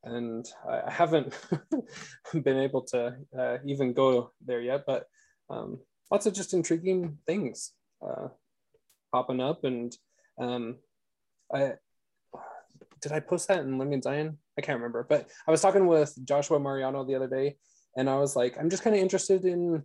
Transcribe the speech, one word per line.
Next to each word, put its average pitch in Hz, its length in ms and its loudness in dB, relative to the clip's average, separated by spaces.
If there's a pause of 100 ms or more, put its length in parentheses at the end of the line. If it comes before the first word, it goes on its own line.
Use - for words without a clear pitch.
And 117 400 -6 (240)
I, 120 200 -4
I - 20 -6
haven't 156 420 2 (540)
<laughs> - 480 -18
been 135 240 2
able 135 280 0
to, 120 300 -2 (220)
uh, 123 260 -2
even 139 280 0
go 127 400 2 (120)
there 123 160 -4
yet, 131 260 -4
but, 135 200 -4 (420)
um, 110 300 -10 (320)
lots 202 160 2
of 196 80 0
just 190 200 -6
intriguing 170 720 0
things, 160 460 -4 (340)
uh, - 220 -8 (840)
popping 127 280 0
up. 147 240 -2
And, 120 320 -2 (420)
um, 123 380 -4 (800)
I, 135 200 0 (1300)
did 147 120 -6
I 156 80 0
post 170 280 -2
that 185 120 4
in 135 180 -4
Learning 139 240 -2
Zion? 147 360 -2 (200)
I - 40 -4
can't 135 160 -2
remember, 117 300 -6
but 147 200 2 (180)
I 160 40 2
was 160 120 6
talking 190 240 6
with 156 280 6 (100)
Joshua 143 360 2
Mariano 135 440 -2
the 135 100 -2
other 131 140 0
day, 135 280 0 (400)
and 131 120 2
I 135 80 2
was 139 200 2
like, 120 220 2
"I'm 156 120 0
just 190 120 -4
kinda 214 160 6
interested 190 480 2
in 175 380 2